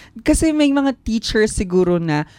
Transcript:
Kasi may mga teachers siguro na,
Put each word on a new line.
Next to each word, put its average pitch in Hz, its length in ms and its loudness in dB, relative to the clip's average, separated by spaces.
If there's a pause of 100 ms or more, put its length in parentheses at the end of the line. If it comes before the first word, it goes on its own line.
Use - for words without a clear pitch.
(200)
Kasi 311 320 2
may 302 160 2
mga 277 320 0
teachers 226 500 -2
siguro 180 460 0
na, 151 320 -2 (100)